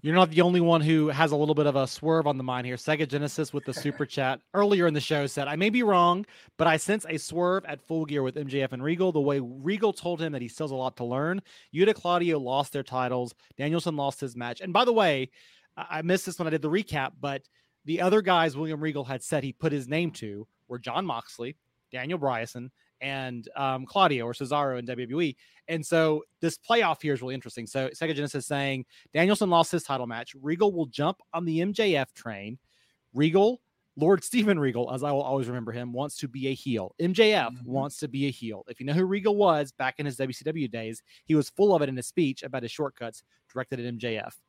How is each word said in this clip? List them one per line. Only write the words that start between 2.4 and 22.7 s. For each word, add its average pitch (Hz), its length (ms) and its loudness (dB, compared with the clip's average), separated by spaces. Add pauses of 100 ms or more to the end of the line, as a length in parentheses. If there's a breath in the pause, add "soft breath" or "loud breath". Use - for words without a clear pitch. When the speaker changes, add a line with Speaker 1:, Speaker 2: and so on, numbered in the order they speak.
Speaker 1:
mind 127 220 -4
here. 123 120 -6
Sega 156 280 0
Genesis 143 460 -4
with 147 140 -8
the 135 80 -6
super 143 320 -4
Speaker 2:
<laughs> - 0 -
Speaker 1:
chat 131 340 -2 (140)
earlier 202 340 4
in 160 60 2
the 147 80 0
show 143 260 0
said, 139 220 -4
"I 151 80 -4
may 196 120 2
be 240 140 2
wrong, 180 420 4 (300 loud breath)
but 160 120 4
I 160 100 6
sense 208 320 -2
a 160 80 -4
swerve 180 480 0
at 147 160 -10
Full 160 240 -4
Gear 143 180 -2
with 127 140 -4
M 147 100 -6
J 135 140 -2
F 131 100 -2
and 123 100 -8
Regal, 175 300 0
the 156 80 0
way 139 220 2
Regal 151 500 -2
told 175 300 -6
him 160 100 -4
that 135 100 -6
he 123 60 -8
still 151 200 -6
has 135 40 -6
a 135 40 -6
lot 127 220 -4
to 123 60 -8
learn. 147 380 -2 (340 loud breath)
Yuta 196 180 4
Claudio 175 460 2
lost 135 320 -2
their 143 100 -4
titles. 127 540 -4 (220 soft breath)
Danielson 151 400 -2
lost 139 240 -4
his 120 160 -10
match." 120 240 -8
And 190 100 -8
by 226 140 4
the 240 80 4
way, 151 380 2 (440 soft breath)
I, 165 220 -10
I 156 40 -4
missed 180 240 0
this 180 140 -10
when 170 80 -2
I 156 40 0
did 156 100 0
the 151 100 -2
recap, 156 480 -2
but 139 220 -6 (420)
the 165 160 -4
other 185 220 4
guys 170 340 2
William 156 240 -6
Regal 147 240 -4
had 127 180 -8
said 143 220 -2
he 135 80 -4
put 156 220 -2
his 135 160 -4
name 160 220 -2
to 104 360 -12 (220)
were 123 100 -8
Jon 127 260 -4
Moxley, 123 520 -8 (340)
Daniel 139 280 -6
Bryan, 123 520 -4 (300)